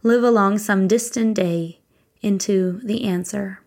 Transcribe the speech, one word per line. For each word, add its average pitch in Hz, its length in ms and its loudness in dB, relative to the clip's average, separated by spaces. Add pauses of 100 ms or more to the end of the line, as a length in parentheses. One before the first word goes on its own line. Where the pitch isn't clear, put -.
live 233 220 4
along 208 340 4
some 196 300 0
distant 226 460 0
day 170 440 -2 (440)
into 190 600 0
the 226 220 -4
answer. 190 640 -6